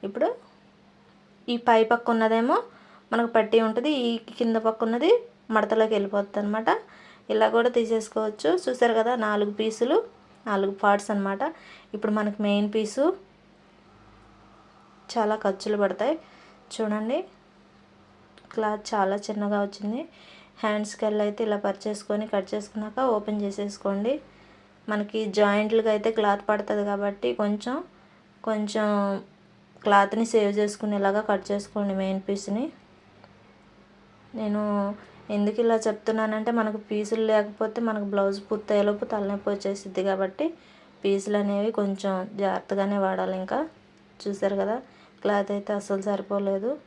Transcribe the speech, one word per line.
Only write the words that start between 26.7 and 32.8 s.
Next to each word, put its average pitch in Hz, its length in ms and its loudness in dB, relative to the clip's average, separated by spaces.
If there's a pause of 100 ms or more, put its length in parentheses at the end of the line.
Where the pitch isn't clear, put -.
కాబట్టి 202 380 -2 (120)
కొంచెం, 208 340 -2 (720)
కొంచెం 214 400 -2 (1000)
క్లాత్ని 202 480 6
సేవ్ 208 260 4
చేసుకునేలాగా 208 720 0
కట్ 196 220 0
చేసుకోండి 202 500 -4
మెయిన్ 190 260 -2
పీస్ని. 202 380 -4 (1700)